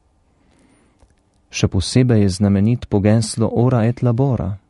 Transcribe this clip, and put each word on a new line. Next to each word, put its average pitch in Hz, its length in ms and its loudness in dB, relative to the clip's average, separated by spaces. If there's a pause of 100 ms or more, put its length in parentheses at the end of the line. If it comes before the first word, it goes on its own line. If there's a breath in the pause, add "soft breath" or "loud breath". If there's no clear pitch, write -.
(1500 soft breath)
Še - 180 -2
posebej 117 540 0
je 101 80 2
znamenit 101 560 0
po 104 140 0
geslo 110 540 0
Ora 120 320 2
et 120 160 -2
Labora 117 560 -2 (120)